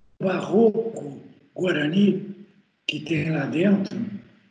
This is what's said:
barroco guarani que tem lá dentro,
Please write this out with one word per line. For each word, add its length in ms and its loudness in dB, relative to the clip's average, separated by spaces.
barroco 1040 0
guarani 840 2
que 140 -6
tem 320 -2
lá 140 -2
dentro, 540 0